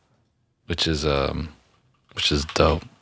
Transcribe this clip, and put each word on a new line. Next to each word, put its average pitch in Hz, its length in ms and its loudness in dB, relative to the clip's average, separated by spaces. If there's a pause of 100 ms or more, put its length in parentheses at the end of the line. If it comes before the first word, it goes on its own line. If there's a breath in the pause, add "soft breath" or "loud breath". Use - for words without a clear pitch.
(640)
Which - 220 -2
is, 76 180 -2
um, 73 440 -2 (680)
which - 180 -2
is 73 120 0
dope. 78 380 2 (180)